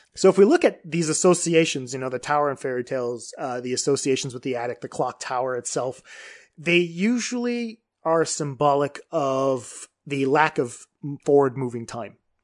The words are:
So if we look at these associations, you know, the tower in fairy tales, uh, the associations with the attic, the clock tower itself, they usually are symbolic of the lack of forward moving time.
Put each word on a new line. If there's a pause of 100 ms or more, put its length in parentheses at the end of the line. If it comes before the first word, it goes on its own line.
(160)
So
if
we
look
at
these
associations,
you
know,
the
tower
in
fairy
tales,
uh,
the
associations
with
the
attic,
the
clock
tower
itself, (560)
they
usually (240)
are
symbolic (120)
of (180)
the
lack
of (400)
forward
moving
time. (260)